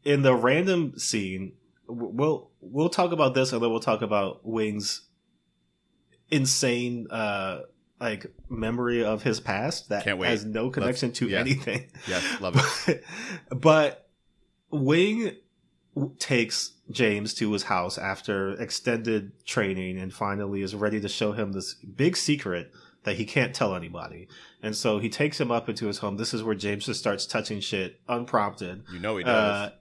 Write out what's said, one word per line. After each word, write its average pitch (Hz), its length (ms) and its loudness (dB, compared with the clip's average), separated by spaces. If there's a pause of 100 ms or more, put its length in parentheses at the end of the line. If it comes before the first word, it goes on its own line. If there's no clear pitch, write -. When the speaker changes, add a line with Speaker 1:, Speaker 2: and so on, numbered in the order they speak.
Speaker 1:
in 143 180 4
the 131 140 8
random 156 640 4
scene, 95 540 -4 (340)
w-, 117 260 -6
we'll, 143 360 0 (120)
we'll 143 280 0
talk 180 220 2
about 147 220 4
this 131 200 2
and 113 80 0
then 117 100 4
we'll 113 80 2
talk 110 220 0
about 101 440 0
Wing's 107 560 -2 (1300)
insane, 123 800 2
uh, 101 520 -2 (380)
like, 107 260 -4 (240)
memory 120 540 0
of 107 200 0
his 113 160 2
past 117 500 -4
that 101 140 -2
Speaker 2:
Can't 101 140 0
wait. 92 120 0
Speaker 1:
has 107 160 0
no 110 200 -2
Speaker 2:
Let's 127 100 -2
Speaker 1:
connection 123 380 0
to - 160 0
Speaker 2:
yeah. 98 100 2
Speaker 1:
anything. 120 500 -2 (180)
Speaker 2:
Yes, 92 340 -2
love 95 140 -2 (320)
it. - 160 0 (240)
Speaker 1:
<laughs> 190 220 -12
But, 131 120 -6
but 156 480 6 (640)
Wing 175 640 2 (600)
w-, 139 240 -2
takes - 540 0 (180)
James 107 440 2
to 107 180 0
his 98 100 0
house 90 340 -2
after 98 540 -2 (100)
extended 113 840 -2
training 92 540 -2
and 95 140 -8
finally 101 480 -2
is 98 140 -4
ready 104 240 0
to 101 80 -4
show 107 240 0
him 104 220 -2
this 95 220 -8
big 151 420 0
secret 98 540 -2 (320)
that 101 140 -2
he 113 80 -2
can't 127 280 0
tell 98 220 0
anybody. 82 520 -12 (340)
And 107 140 -4
so 107 240 2
he 113 100 -2
takes 147 300 -2
him 123 120 0
up 120 180 0
into 110 180 -4
his 101 120 -4
home. 101 180 -4
This 110 160 -4
is 113 100 -2
where 110 120 0
James 101 300 -4
just 110 140 -4
starts 101 260 -2
touching 107 340 -4
shit 95 480 -4
unprompted. 104 840 -2
Speaker 2:
You 90 80 -10
know 104 180 -2
he 90 60 -4
does. 104 580 4